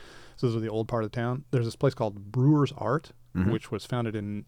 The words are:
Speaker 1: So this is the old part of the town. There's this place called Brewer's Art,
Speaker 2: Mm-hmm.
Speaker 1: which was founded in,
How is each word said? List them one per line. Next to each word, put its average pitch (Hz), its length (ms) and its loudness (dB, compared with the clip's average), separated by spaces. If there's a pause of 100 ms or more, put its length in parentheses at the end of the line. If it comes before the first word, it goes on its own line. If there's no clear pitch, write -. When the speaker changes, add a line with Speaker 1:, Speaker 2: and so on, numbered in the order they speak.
(360)
Speaker 1:
So - 120 0
this 113 80 0
is 113 60 0
the 113 60 -2
old 107 200 -2
part 117 160 0
of 107 80 -6
the - 20 -14
town. 123 380 -2
There's 120 140 2
this 113 100 -6
place 135 180 2
called 101 380 -4
Brewer's 139 440 6
Art, 120 360 -2 (240)
Speaker 2:
Mm-hmm. 92 140 2
Speaker 1:
which - 220 -2
was 104 120 -6
founded 117 300 -2
in, 104 340 -4